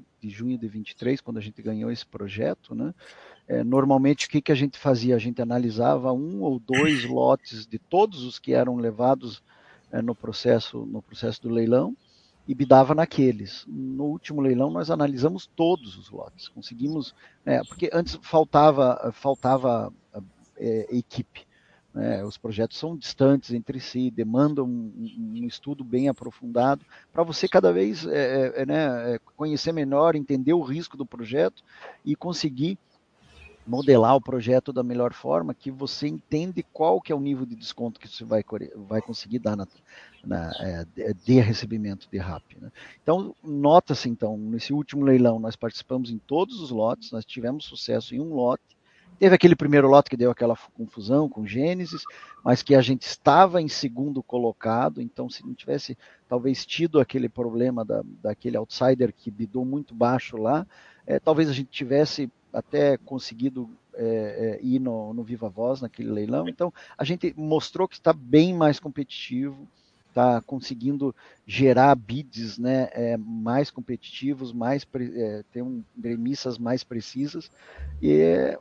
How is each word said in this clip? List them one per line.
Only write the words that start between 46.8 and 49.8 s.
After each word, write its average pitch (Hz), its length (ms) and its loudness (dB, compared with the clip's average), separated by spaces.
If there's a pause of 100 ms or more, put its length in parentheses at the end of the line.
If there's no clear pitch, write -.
nós 113 140 -8
tivemos 127 400 -8
sucesso 113 500 -6
em 127 60 -6
um 160 120 -8
lote, 123 300 0 (580)
teve 185 140 8
aquele 170 200 8
primeiro 143 320 6